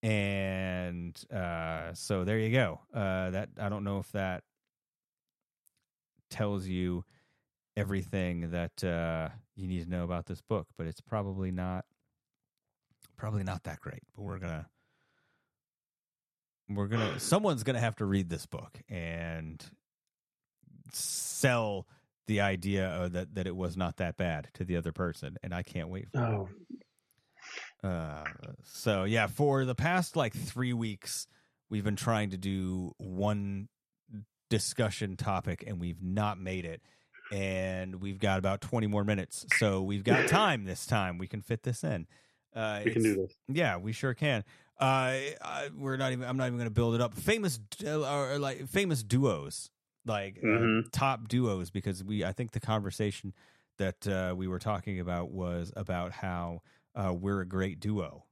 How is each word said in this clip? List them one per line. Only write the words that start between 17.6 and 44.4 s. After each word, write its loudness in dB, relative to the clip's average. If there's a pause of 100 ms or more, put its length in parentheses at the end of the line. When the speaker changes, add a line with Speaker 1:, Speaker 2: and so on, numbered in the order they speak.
Speaker 1:
gonna 2
have 2
to -2
read 4
this -4
book -12
and -6 (1300)
sell 0 (400)
the 4
idea 2
of -2
that, -4
that -2
it -4
was -2
not 0
that 0
bad -2
to -4
the 0
other 0
person, -4
and -6
I -2
can't -6
wait -8
for -2
Speaker 2:
Oh. 0 (200)
Speaker 1:
it. -14 (1000)
Uh, -4 (400)
so 0
yeah, 4
for 4
the 0
past, 2
like, 2
three -2
weeks, -4 (420)
we've 0
been 2
trying 4
to -4
do -2
one 0 (840)
discussion 0
topic, -2
and -4
we've -4
not 0
made -4
it. -10 (500)
And -2
we've -6
got 4
about 2
twenty 0
more 2
minutes, 0 (120)
so 4
we've 0
got 6
Speaker 2:
<laughs> 2
Speaker 1:
time 6
this -4
time. 2
We -4
can -6
fit -4
this -2
in. -2 (480)
Uh, 0
Speaker 2:
We 4
can 4
Speaker 1:
it's 6
Speaker 2:
do 0
this. -6 (140)
Speaker 1:
Yeah, 4
we -4
sure 0
can. 2 (340)